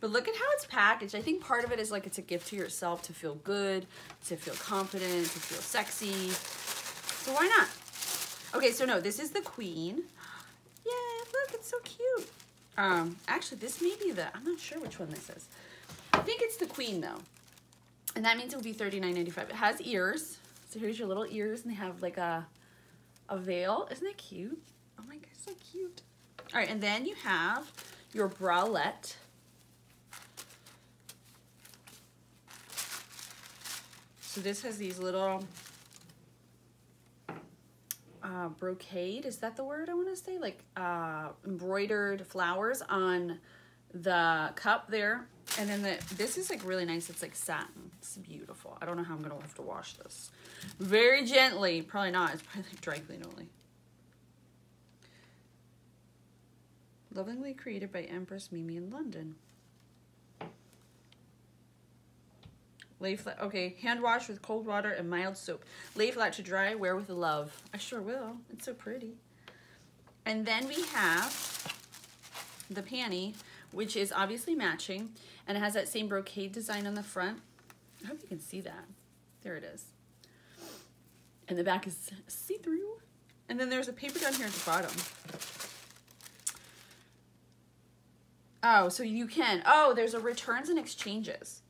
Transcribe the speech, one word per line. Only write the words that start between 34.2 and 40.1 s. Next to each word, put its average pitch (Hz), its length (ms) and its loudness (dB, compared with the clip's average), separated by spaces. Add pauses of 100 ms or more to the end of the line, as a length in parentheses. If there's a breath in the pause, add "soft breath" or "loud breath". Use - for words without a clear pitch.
So - 200 -8
this 202 220 -2
has 226 160 -6
these 185 200 -4
little, 190 460 2 (2750)
uh, 180 260 -4 (100)
brocade, 185 680 -6
is 233 120 -6
that 226 180 -6
the 269 80 -4
word 311 260 -6
I 349 40 -4
wanna 370 220 0